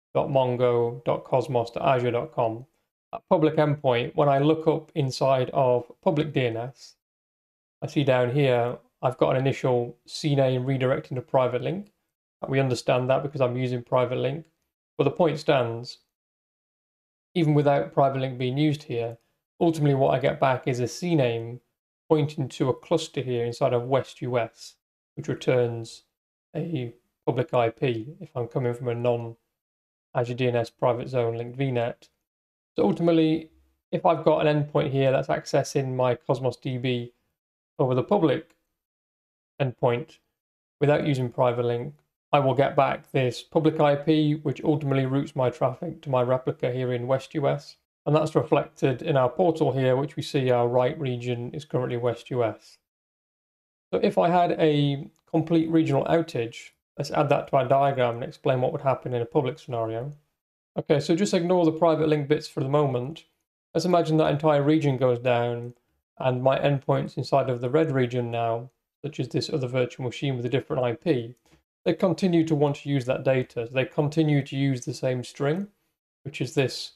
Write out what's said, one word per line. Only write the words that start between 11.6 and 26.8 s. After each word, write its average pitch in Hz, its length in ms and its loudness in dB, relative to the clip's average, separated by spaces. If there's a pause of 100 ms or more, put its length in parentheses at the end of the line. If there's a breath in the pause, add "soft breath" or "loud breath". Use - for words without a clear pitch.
link. 165 300 -6 (540)
We 135 140 0
understand 127 480 0
that 131 140 0
because 143 180 -6
I'm 123 160 0
using 123 260 -4
private 127 360 0
link. 135 280 -4 (520)
But 143 60 2
the 139 60 2
point 160 280 0
stands, 123 600 -2 (1400)
even 156 200 2
without 143 400 2
private 135 260 2
link 131 160 -4
being 127 220 -4
used 147 240 0
here, 117 340 -6 (440)
ultimately 160 340 2
what 143 200 4
I 135 40 2
get 139 220 -2
back 131 260 0
is 123 140 -2
a 120 80 -2
C 175 260 -4
name 120 460 0 (500)
pointing 147 380 0
to 139 200 -2
a 120 60 0
cluster - 480 -4
here 120 240 -2
inside 123 260 -2
of 120 120 0
West 127 360 -2
U 123 180 -2
S, - 360 -8 (400)
which - 140 -10
returns 120 720 -2 (540)
a 151 360 -6 (340)